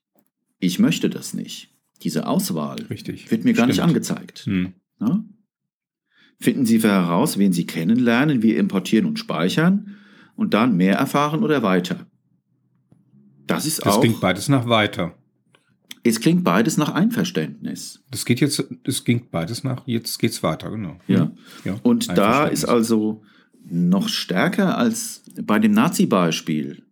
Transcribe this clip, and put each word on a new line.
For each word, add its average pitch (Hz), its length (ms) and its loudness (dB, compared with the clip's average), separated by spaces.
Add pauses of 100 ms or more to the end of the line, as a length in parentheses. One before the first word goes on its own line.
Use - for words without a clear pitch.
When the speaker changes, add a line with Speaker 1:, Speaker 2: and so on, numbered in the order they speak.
(580)
Speaker 1:
"Ich 90 200 -2
möchte 127 300 2
das - 240 -8
nicht." - 380 -12 (320)
Diese - 240 -4
Auswahl 76 640 -4
Speaker 2:
Richtig. - 400 -10
Speaker 1:
wird 113 140 -2
mir 120 100 4
gar 117 120 4
nicht - 100 2
Speaker 2:
Stimmt. - 120 2
Speaker 1:
angezeigt. - 580 -2
Speaker 2:
Mhm. 92 280 -2 (240)
Speaker 1:
Na? 165 260 0 (1120)
"Finden 127 280 0
Sie 110 160 4
heraus, 98 560 2
wen 98 140 4
Sie 85 140 0
kennenlernen, 120 760 2
wir 110 160 4
importieren 101 480 0
und 76 120 -4
speichern 160 760 0 (400)
und 101 160 -2
dann 107 240 4
mehr 92 200 4
erfahren 147 460 0
oder 147 200 2
weiter." 92 440 0 (1400)
Das 85 180 -2
ist 156 200 -4
Speaker 2:
Das 101 100 2
Speaker 1:
auch 113 60 4
Speaker 2:
klingt 113 200 2
beides 98 300 -2
nach 123 180 2
weiter. 104 460 0 (880)
Speaker 1:
Es 113 160 2
klingt 175 240 4
beides 104 320 2
nach 147 180 -2
Einverständnis. - 1160 -4
Speaker 2:
Das 123 140 -8
geht 123 160 0
jetzt, 139 240 0 (200)
es - 200 -4
klingt 117 260 -2
beides 82 340 -6
nach, 127 220 -6
jetzt 113 320 -6
geht's - 240 -2
weiter, 85 280 -4
genau. 98 260 -10 (120)
Speaker 1:
Ja. 87 180 4
Speaker 2:
Mhm. - 60 -6 (320)
Ja, 95 180 -4
Speaker 1:
Und 117 340 2
da 117 280 4
Speaker 2:
Einverständnis. - 180 0
Speaker 1:
ist - 60 -2
also 110 540 0 (480)
noch 170 380 0
stärker 165 720 -2
als - 440 -4 (200)
bei 107 160 0
dem 107 140 4
Nazi-Beispiel. 90 1200 0